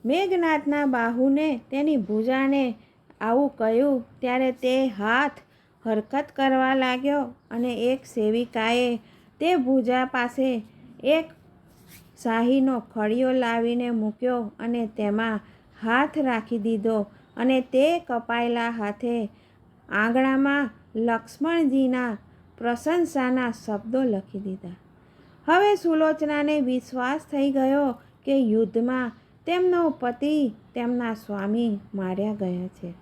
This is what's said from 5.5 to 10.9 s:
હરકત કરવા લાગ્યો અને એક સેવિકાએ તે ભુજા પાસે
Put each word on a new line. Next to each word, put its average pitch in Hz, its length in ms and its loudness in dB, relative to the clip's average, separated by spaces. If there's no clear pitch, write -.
હરકત 220 380 -2
કરવા 262 380 2
લાગ્યો 262 480 0
અને 240 240 -4
એક 247 300 -2
સેવિકાએ 233 920 0
તે 349 160 4
ભુજા 254 480 2
પાસે 247 600 -2